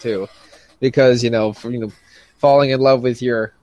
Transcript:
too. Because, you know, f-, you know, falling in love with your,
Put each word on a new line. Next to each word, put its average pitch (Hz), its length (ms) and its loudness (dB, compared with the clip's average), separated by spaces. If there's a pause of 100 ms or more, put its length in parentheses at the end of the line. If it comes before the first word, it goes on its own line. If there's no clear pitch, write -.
too. 101 260 -6 (540)
Because, 127 420 2
you 120 60 0
know, 110 220 -2
f-, - 120 -16
you 120 160 -10
know, 107 120 -10 (480)
falling 139 320 4
in 131 100 -2
love 135 200 2
with 123 200 -4
your, 117 420 -4